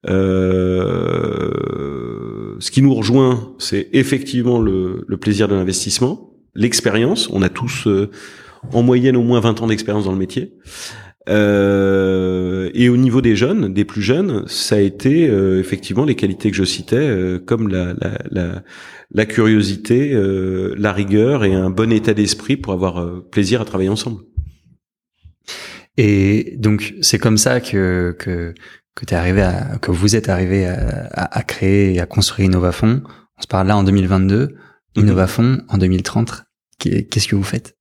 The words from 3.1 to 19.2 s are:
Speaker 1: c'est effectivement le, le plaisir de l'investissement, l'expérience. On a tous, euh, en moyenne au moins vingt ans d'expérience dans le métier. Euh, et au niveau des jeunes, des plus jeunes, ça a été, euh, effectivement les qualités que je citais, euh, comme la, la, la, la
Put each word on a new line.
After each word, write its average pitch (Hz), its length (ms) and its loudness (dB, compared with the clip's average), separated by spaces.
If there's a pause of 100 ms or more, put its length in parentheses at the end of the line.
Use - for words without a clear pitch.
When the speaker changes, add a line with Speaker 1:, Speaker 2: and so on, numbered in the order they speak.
Speaker 1:
c'est - 340 -4
effectivement 123 680 0
le, 92 460 -2
le 98 100 -4
plaisir 101 320 0
de 101 60 2
l'investissement, 98 800 -2 (200)
l'expérience. 117 760 0
On 98 100 0
a 92 60 2
tous, - 380 -6
euh, 104 240 2 (640)
en 120 100 2
moyenne 123 340 4
au 120 60 2
moins 120 180 4
vingt 110 200 2
ans 117 60 -2
d'expérience 104 380 -2
dans 95 80 -2
le 95 60 -2
métier. - 360 -6 (760)
Euh, 95 1400 2
et 123 160 4
au 123 80 4
niveau 127 240 4
des 113 120 4
jeunes, 123 380 0
des 101 140 0
plus - 160 -6
jeunes, 135 440 0
ça - 300 -2
a 104 40 4
été, 135 460 2
euh, 95 320 2
effectivement 98 460 -2
les 143 120 0
qualités 98 340 -2
que 90 60 -6
je 95 80 2
citais, - 340 -2
euh, 92 400 -2
comme 110 300 -2
la, 90 260 -4
la, - 240 -6 (120)
la, 92 320 -4 (480)
la 107 140 0